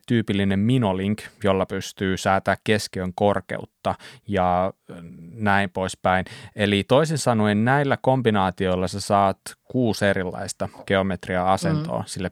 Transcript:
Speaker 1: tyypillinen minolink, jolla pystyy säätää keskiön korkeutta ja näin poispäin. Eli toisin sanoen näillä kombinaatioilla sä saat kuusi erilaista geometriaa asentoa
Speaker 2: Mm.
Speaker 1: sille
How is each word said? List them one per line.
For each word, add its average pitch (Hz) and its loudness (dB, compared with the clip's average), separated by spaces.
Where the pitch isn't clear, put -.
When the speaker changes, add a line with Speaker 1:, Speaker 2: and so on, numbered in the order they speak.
Speaker 1:
tyypillinen 98 0
minolink, 104 0
jolla 95 2
pystyy 95 -4
säätää 95 0
keskiön 95 -2
korkeutta 98 -2
ja 92 2
näin 101 0
poispäin. 92 0
Eli 101 2
toisin 151 2
sanoen 107 2
näillä 135 2
kombinaatioilla 95 0
sä 101 -6
saat 98 2
kuusi 113 0
erilaista 95 -4
geometriaa 95 0
asentoa 156 0
Speaker 2:
Mm. - -6
Speaker 1:
sille 90 -6